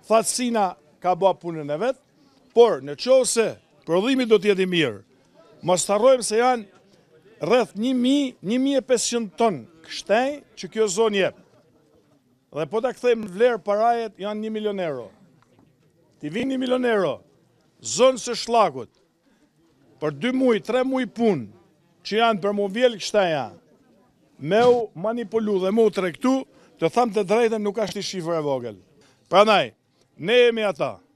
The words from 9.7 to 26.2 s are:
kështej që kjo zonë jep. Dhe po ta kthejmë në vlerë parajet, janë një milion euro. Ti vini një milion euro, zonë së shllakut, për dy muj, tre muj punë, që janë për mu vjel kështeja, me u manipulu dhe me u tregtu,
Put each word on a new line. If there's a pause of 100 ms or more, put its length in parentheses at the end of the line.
kështej (100)
që
kjo
zonë
jep. (1040)
Dhe
po
ta
kthejmë
në
vlerë
parajet,
janë
një
milion
euro. (1120)
Ti
vini
një
milion
euro, (680)
zonë
së
shllakut, (1120)
për
dy
muj,
tre
muj
punë, (560)
që
janë
për
mu
vjel
kështeja, (960)
me
u (160)
manipulu
dhe
me
u
tregtu, (480)